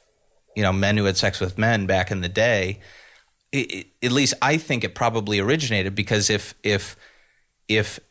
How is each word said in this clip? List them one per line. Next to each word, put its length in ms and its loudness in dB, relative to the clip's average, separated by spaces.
you 80 0
know, 100 2
men 240 2
who 80 2
had 100 2
sex 240 0
with 180 -4
men 280 2
back 260 0
in 100 -2
the 80 -4
day," 520 0
it, 200 -4
it, 140 -12
at 80 0
least 300 2
I 160 4
think 260 -2
it 120 -6
probably 440 0
originated 560 0
because 340 0
if, 340 -2
if, 340 0
if 300 0